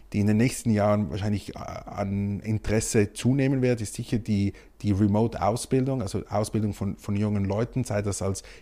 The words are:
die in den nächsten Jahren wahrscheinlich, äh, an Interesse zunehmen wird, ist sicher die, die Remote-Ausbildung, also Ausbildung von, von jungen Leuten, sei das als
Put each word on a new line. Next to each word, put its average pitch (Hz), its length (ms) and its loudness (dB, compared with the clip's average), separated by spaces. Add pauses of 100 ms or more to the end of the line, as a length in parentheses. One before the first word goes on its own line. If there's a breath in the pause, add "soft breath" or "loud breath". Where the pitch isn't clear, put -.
(120)
die - 80 -2
in 101 80 2
den 107 100 4
nächsten 120 340 2
Jahren 104 400 2
wahrscheinlich, 101 440 -4
äh, - 40 -12
an 101 800 -4
Interesse 107 720 0
zunehmen 135 480 2
wird, 123 200 2
ist 101 120 -8
sicher 123 240 -4
die, 101 360 2 (280 loud breath)
die 104 120 0
Remote-Ausbildung, 113 1080 2
also 95 280 -4
Ausbildung 107 440 0
von, 101 240 -4
von - 200 -4
jungen 104 260 0
Leuten, 113 400 -2
sei 104 180 -2
das 101 200 -2
als 98 220 -2 (180 loud breath)